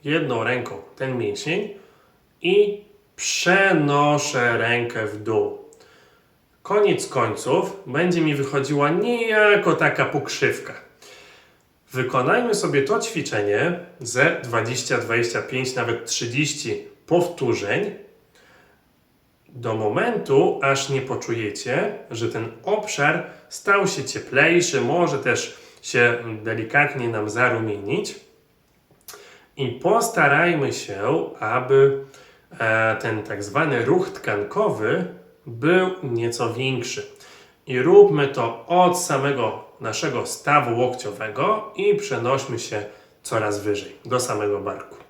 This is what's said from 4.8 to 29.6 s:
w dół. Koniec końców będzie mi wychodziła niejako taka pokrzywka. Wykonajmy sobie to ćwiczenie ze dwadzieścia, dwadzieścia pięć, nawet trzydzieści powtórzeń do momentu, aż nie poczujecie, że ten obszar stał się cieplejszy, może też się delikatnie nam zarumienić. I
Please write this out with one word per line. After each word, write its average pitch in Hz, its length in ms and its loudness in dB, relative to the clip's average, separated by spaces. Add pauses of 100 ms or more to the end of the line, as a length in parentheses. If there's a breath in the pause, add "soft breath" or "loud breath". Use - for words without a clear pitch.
w 107 180 -8
dół. 107 420 0 (1000 soft breath)
Koniec 196 440 2
końców 123 800 0
będzie 170 360 2
mi 151 140 2
wychodziła 143 540 0
niejako 214 840 4
taka 143 320 2
pokrzywka. - 680 -4 (1160 loud breath)
Wykonajmy 160 640 0
sobie 143 260 0
to 214 180 0
ćwiczenie 123 800 -2 (200)
ze 131 440 0
dwadzieścia, 120 540 -2
dwadzieścia 117 440 -2
pięć, 127 340 -4
nawet 117 300 -4
trzydzieści 120 800 -4 (220)
powtórzeń 135 920 0 (1600 soft breath)
do 120 200 -6
momentu, 208 880 2
aż 139 260 0
nie 135 120 -2
poczujecie, 117 1000 -4 (120)
że 113 180 -4
ten 113 180 -6 (160)
obszar 180 600 -2 (260 loud breath)
stał - 380 0
się - 160 -4
cieplejszy, 156 800 2
może 147 380 0
też - 380 -2 (240 loud breath)
się 120 360 2 (260)
delikatnie 117 680 0
nam 107 200 -4
zarumienić. 113 840 -2 (1400 loud breath)
I 131 100 -4